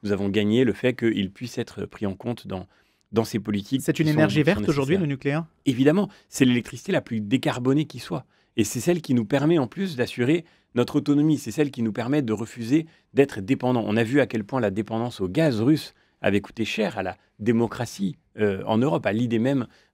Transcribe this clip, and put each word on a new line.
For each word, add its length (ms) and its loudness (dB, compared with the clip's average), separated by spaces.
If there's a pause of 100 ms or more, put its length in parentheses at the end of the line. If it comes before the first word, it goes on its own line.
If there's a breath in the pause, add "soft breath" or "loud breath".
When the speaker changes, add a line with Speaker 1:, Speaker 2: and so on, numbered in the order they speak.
Speaker 1:
nous 100 -2
avons 180 0
gagné 340 4
le 80 4
fait 220 0
qu'il 380 0
puisse 260 -10
être 260 -8
pris 220 -6
en 80 -4
compte 320 -8
dans, 200 -8 (460)
dans 120 2
ces 160 -4
politiques 420 -4
Speaker 2:
C'est 160 0
une 80 2
Speaker 1:
qui 60 4
sont, 60 2
Speaker 2:
énergie 200 4
Speaker 1:
qui 120 4
sont 100 4
Speaker 2:
verte 100 0
aujourd'hui, 240 0
Speaker 1:
nécessaires. 120 0
Speaker 2:
le 60 -2
nucléaire ? 340 -4 (200)
Speaker 1:
Évidemment, 420 4 (220 loud breath)
c'est 160 -2
l'électricité 460 -2
la 100 0
plus 180 -4
décarbonée 640 0
qui 140 -12
soit. 260 -8 (320)
Et 80 2
c'est 160 -4
celle 220 0
qui 100 -4
nous 140 2
permet 320 2
en 80 2
plus 300 -6
d'assurer 480 0 (320 soft breath)
notre 200 0
autonomie. 420 4
C'est 120 -8
celle 220 -2
qui 100 -6
nous 100 0
permet 300 -2
de 100 -2
refuser 540 -2 (280 soft breath)
d'être 260 4
dépendant. 440 0
On 120 0
a 80 4
vu 160 2
à 60 4
quel 180 -4
point 160 -4
la 100 2
dépendance 500 -4
au 80 -2
gaz 320 2
russe 320 2 (280)
avait 200 2
coûté 240 -6
cher 340 -2
à 40 -2
la 140 -6 (220)
démocratie, 760 -2 (220)
euh, 280 0
en 120 2
Europe, 280 0
à 60 2
l'idée 260 0
même 280 0 (280 soft breath)